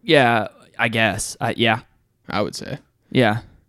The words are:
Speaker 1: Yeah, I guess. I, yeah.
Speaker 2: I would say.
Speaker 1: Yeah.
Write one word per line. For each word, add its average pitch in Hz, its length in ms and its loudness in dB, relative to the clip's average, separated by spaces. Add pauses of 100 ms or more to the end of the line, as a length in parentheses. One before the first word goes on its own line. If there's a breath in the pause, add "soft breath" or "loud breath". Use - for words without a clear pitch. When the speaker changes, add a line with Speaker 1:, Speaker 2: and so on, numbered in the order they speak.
Speaker 1:
Yeah, 117 460 2 (280)
I 117 120 0
guess. 110 500 -2
I, 117 180 -4
yeah. 113 240 2 (480)
Speaker 2:
I 98 120 -2
would 95 140 -4
say. - 240 -10 (320)
Speaker 1:
Yeah. 113 280 2 (300)